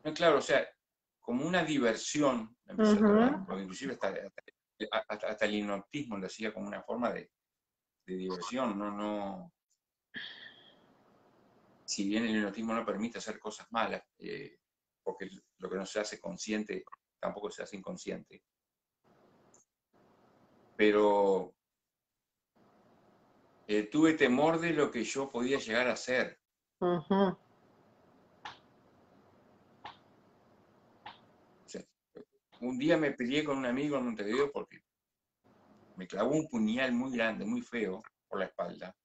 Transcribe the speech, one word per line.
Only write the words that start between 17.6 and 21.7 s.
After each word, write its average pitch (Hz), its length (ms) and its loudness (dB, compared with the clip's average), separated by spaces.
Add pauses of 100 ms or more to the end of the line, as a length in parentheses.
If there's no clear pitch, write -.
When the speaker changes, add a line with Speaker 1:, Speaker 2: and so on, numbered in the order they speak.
Speaker 1:
hace 90 120 -10
inconsciente. 92 680 -10 (2250)
Pero, 101 760 6 (2250)